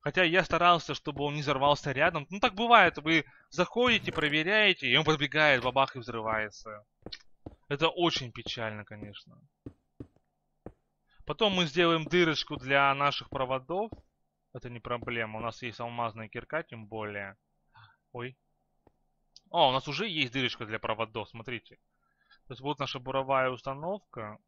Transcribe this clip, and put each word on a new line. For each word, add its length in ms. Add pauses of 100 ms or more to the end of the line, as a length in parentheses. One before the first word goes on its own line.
Хотя 240
я 180
старался, 520
чтобы 300
он 100
не 80
взорвался 500
рядом. 380
Ну, 100
так 140
бывает, 420
вы 300 (240)
заходите, 600
проверяете, 760
и 80
он 80
подбегает, 580
бабах, 340
и 20
взрывается. 880 (840)
Это 200
очень 440
печально, 520
конечно. 540 (1900)
Потом 260
мы 140
сделаем 400
дырочку 500
для 380
наших 340
проводов. 640 (640)
Это 160
не 100
проблема, 580
у 40
нас 200
есть 160
алмазная 500
кирка, 340
тем 240
более. 500 (760)
Ой. 240 (1120)
О, 180
у 40
нас 160
уже 200
есть 240
дырочка 320
для 140
проводов, 500
смотрите. 500 (680)
То 60
есть 60
вот 200
наша 180
буровая 520
установка. 960